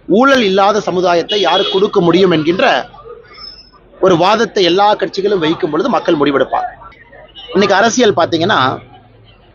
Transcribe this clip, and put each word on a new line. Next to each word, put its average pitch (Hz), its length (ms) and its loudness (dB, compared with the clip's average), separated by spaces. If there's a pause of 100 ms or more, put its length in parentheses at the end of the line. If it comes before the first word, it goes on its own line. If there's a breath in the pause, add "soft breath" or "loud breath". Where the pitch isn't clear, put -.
ஊழல் 254 340 4
இல்லாத 202 380 0
சமுதாயத்தை 180 600 -2
யார் 185 280 0
கொடுக்க 196 320 0
முடியும் 175 300 2
என்கின்ற 165 580 0 (1120)
ஒரு 180 160 2
வாதத்தை 202 480 0
எல்லா 196 300 2
கட்சிகளும் 202 440 -4
வைக்கும் 160 320 -2
பொழுது 175 180 -2
மக்கள் 170 280 0
முடிவெடுப்பாங்க. 135 500 -2 (840)
இன்னைக்கு 196 240 2
அரசியல் 220 380 2
பாத்தீங்கன்னா, 165 640 0 (760)